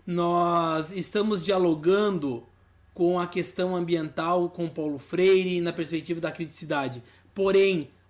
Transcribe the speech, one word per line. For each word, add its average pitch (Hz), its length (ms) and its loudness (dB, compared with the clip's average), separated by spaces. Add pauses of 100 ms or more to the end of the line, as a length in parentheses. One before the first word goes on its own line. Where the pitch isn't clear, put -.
nós 170 840 0
estamos 202 540 -2
dialogando 175 1000 2 (520)
com 175 260 2
a 175 60 -2
questão 180 500 -4
ambiental, 170 720 0
com 170 200 -6
Paulo 151 300 -4
Freire, 185 600 2
na 170 120 -2
perspectiva 165 480 -6
da 160 120 -4
criticidade. 147 680 -6 (320)
Porém, 190 560 2 (200)